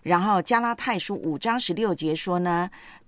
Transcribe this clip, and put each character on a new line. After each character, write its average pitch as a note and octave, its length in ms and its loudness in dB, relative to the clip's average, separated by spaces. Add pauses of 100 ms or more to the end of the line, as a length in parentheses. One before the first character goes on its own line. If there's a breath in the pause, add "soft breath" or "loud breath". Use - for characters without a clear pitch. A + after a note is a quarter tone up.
然 F3 180 4
后 G3 220 2
加 A#3 180 2
拉 A#3 140 -2
太 A#3 240 -2
书 G3+ 160 -6
五 D#3 240 -4
章 A3+ 200 0
十 A#3+ 140 -2
六 G3+ 220 0
节 D#3 200 0
说 F3+ 260 -2
呢， F3 280 0 (400 loud breath)